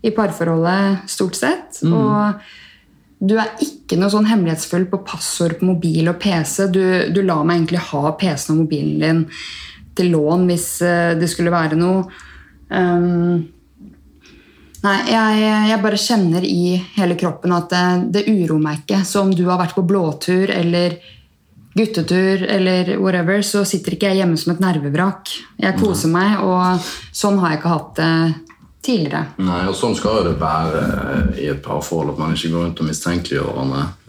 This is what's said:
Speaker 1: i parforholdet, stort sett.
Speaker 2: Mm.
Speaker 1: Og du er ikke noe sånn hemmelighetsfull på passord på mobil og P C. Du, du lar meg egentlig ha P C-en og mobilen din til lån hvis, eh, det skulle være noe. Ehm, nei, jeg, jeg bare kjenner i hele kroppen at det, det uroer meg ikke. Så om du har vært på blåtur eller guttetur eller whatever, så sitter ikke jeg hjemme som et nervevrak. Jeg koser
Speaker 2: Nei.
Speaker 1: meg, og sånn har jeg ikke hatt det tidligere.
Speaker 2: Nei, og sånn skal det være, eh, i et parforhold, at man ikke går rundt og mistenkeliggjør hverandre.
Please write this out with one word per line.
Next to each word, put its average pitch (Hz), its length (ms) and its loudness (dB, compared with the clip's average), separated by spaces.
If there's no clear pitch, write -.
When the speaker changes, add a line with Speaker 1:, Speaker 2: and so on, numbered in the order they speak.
Speaker 1:
i 220 100 0
parforholdet, 180 960 0
stort - 280 -2
sett. - 440 -4
Speaker 2:
Mm. 165 160 2
Speaker 1:
Og - 1300 -4
du 208 120 4
er 220 200 -2
ikke - 400 -4
noe 196 160 2
sånn 214 160 4
hemmelighetsfull 175 560 0
på 185 160 -4
passord - 560 -4
på 180 80 -2
mobil 170 480 2
og 170 80 -6
P 202 80 0
C. 196 280 -2
Du, 190 120 2
du 196 160 0
lar 165 180 2
meg 170 220 2
egentlig 170 180 -2
ha 151 320 -2
P 180 160 0
C-en 151 240 -2
og 160 100 4
mobilen 151 380 -2
din 160 240 2
til 180 200 2
lån 160 320 2
hvis, 175 240 0
eh, 170 360 2
det 165 180 0
skulle 170 200 0
være 160 260 0
noe. 185 260 2
Ehm, 175 800 2
nei, 202 140 2
jeg, 220 360 2
jeg 220 140 2
bare 208 180 0
kjenner 180 460 2
i 180 300 0
hele 175 240 2
kroppen 180 380 -2
at 170 160 -2
det, 180 120 2
det 202 140 0
uroer 165 360 2
meg 151 220 -2
ikke. 196 220 0
Så 202 180 0
om 190 100 4
du 175 120 2
har 180 160 2
vært 165 160 -2
på 185 80 0
blåtur 185 680 0
eller 175 440 0
guttetur 190 720 0
eller 185 520 2
whatever, 190 460 0
så 202 240 0
sitter 175 280 -4
ikke 196 160 0
jeg 190 100 2
hjemme 165 180 2
som 175 140 -2
et 175 100 -4
nervevrak. 165 680 -2
Jeg 190 200 -2
koser 185 340 0
Speaker 2:
Nei. 175 100 2
Speaker 1:
meg, 196 240 2
og 180 460 0
sånn 202 260 2
har 170 100 0
jeg 156 100 -2
ikke 175 120 0
hatt - 220 -6
det 160 160 0
tidligere. 165 380 0
Speaker 2:
Nei, 90 240 0
og 95 100 -2
sånn 110 220 -2
skal 107 300 0
det 82 100 0
være, 78 480 -2
eh, - 560 -2
i 73 80 -2
et 71 160 -6
parforhold, 78 480 -4
at 80 80 -6
man 80 160 0
ikke 82 160 -4
går 85 140 0
rundt 85 160 -4
og 78 80 -2
mistenkeliggjør 80 580 -4
hverandre. 67 380 -4